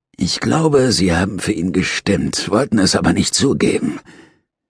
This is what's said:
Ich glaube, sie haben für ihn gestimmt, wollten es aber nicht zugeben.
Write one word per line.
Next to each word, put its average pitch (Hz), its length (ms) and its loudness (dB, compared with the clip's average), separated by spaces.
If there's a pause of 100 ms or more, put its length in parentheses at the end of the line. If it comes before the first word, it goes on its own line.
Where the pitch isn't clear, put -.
(160)
Ich - 240 -4
glaube, 135 520 2
sie 87 220 2
haben 92 260 -2
für - 120 -2
ihn 85 220 -2
gestimmt, - 720 -2
wollten 113 300 0
es - 180 2
aber 90 160 0
nicht - 220 0
zugeben. - 640 0 (680)